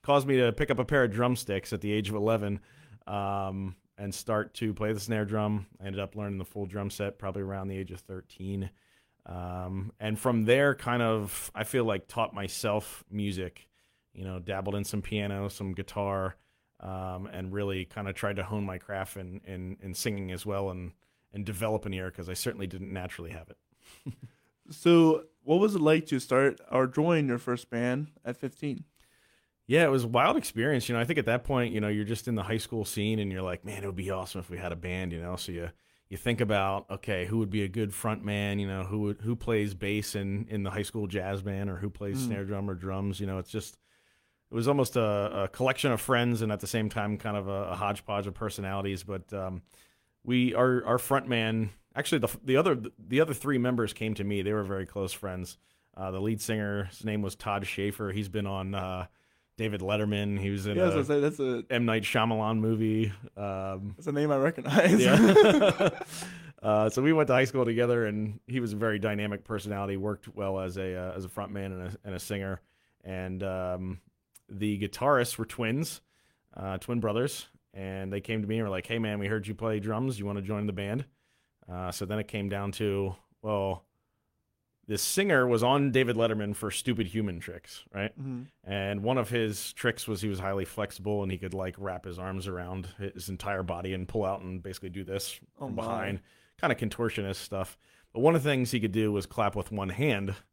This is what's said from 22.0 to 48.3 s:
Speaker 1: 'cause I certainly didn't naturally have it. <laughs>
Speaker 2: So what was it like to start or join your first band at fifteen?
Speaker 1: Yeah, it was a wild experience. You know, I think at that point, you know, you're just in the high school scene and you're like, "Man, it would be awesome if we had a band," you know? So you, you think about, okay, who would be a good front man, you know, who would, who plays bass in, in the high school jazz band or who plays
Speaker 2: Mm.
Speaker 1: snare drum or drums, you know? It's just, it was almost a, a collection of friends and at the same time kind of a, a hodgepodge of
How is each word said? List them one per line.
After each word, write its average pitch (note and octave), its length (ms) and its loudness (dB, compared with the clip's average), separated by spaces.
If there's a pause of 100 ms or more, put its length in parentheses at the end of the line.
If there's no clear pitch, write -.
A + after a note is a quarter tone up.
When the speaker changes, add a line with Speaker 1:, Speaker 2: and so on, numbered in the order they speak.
Speaker 1:
'cause F2 180 -12
I F2+ 60 -6
certainly G2 340 -4
didn't F#2+ 240 -10
naturally F2+ 380 -8
have E2 200 -16
it. - 640 -18
<laughs> - 0 - (560)
Speaker 2:
So D#3+ 540 6 (200)
what D#3+ 160 4
was G#3 140 4
it F3+ 60 2
like D#3 260 6
to C3 140 0
start C3+ 400 4 (100)
or C3 160 4
join D3+ 400 2
your B2 120 0
first B2 320 -4
band B2 380 -2 (160)
at A#2+ 120 -6
fifteen? C3+ 480 -6 (840)
Speaker 1:
Yeah, D#3 180 6
it D3 60 6
was C3 140 4
a A2+ 40 -2
wild B2+ 280 6
experience. B2 520 0
You A#2+ 60 0
know, A#2 60 2
I A#2+ 40 2
think C3+ 140 0
at A#2+ 60 0
that A#2+ 180 2
point, B2 300 0
you G#2+ 80 0
know, G#2 80 0
you're G#2 160 0
just A2 240 -4
in A#2 60 0
the G#2 80 0
high A2 160 -2
school A2 260 -4
scene G#2+ 340 -2
and G2+ 140 -2
you're F#2 100 -4
like, F2+ 220 -4
"Man, G2 180 -10
it G2+ 40 -6
would F#2 100 -4
be F#2+ 140 -4
awesome F#2 300 -6
if E2+ 100 -12
we F2 80 -8
had F2 120 -6
a E2+ 60 -6
band," F2+ 360 -4
you E2 100 -6
know? F2+ 140 -6
So - 160 -8
you, E2+ 180 -6 (400)
you F#2+ 80 -10
think A#2+ 240 0
about, G2 480 2
okay, F#2+ 340 -2
who G#2+ 140 0
would G#2+ 100 0
be G#2 140 0
a G2 60 0
good G#2 260 -2
front G#2+ 300 -4
man, G2+ 340 0
you G2+ 80 -2
know, F#2+ 180 -4
who G2+ 160 -2
would, G#2 220 -2
who A2+ 140 -2
plays G#2 360 0
bass G2+ 420 -2
in, G2 360 -2
in G#2 140 -2
the F#2+ 60 -2
high G2+ 120 -4
school G#2 240 -4
jazz F#2+ 340 -2
band G2 300 -4
or F2+ 60 -6
who G2 120 -6
plays G2+ 300 -6
Speaker 2:
Mm. C3 80 -4
Speaker 1:
snare G2+ 180 -4
drum G2 240 -4
or F#2+ 60 -4
drums, F#2+ 440 -4
you G2+ 80 -4
know? F#2+ 120 -2
It's F2+ 120 -8
just, - 280 -8 (720)
it - 40 -12
was A#2 140 2
almost C#3 280 2
a, G#2 480 2
a F#2 40 -4
collection C3 440 2
of A2 100 0
friends A#2+ 400 4
and G#2+ 100 0
at G#2 80 -2
the - 60 -8
same A2 240 0
time G#2 260 -2
kind G#2 220 -4
of G2 100 -4
a, G2 220 -2
a F2+ 40 -2
hodgepodge G2+ 520 -2
of F#2+ 80 -6